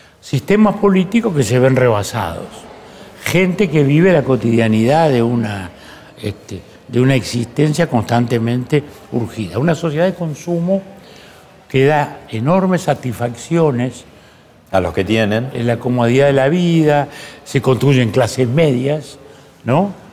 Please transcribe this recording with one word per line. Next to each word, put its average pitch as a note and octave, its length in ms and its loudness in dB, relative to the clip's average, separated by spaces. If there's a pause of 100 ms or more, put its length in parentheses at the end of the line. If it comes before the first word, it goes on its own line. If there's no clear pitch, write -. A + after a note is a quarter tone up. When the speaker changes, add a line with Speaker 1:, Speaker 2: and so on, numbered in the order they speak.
(220)
Speaker 1:
Sistemas G3+ 560 0
políticos G3 580 0
que C#3 80 2
se A#2+ 160 0
ven C3 160 4
rebasados. G#2 720 0 (800)
Gente F3+ 440 0
que D3 140 2
vive D#3+ 300 4
la D3 100 4
cotidianidad A#2 840 2
de B2 120 2
una, A2 480 -2 (520)
este, G2+ 400 -10 (260)
de A#2+ 140 0
una C3+ 140 4
existencia D3 720 -2
constantemente A#2+ 920 0 (300)
urgida. G#2+ 480 -6
Una D#3+ 160 0
sociedad D#3+ 300 -2
de F#3+ 100 0
consumo E3+ 640 -4 (840)
que C3+ 180 2
da D3 440 0
enormes F3+ 540 0
satisfacciones B2+ 1200 -2 (640)
Speaker 2:
a F#2 100 2
los E2+ 120 -4
que G2 120 -2
tienen. A2 480 0
Speaker 1:
en A#2+ 140 -4
la A#2 100 0
comodidad B2 500 2
de C#3 60 4
la C3+ 160 2
vida, D#3+ 580 2 (380)
se C3+ 160 -2
construyen B2+ 500 2
clases B2 380 0
medias, C#3+ 680 -2 (460)
¿no? F3+ 300 0 (200)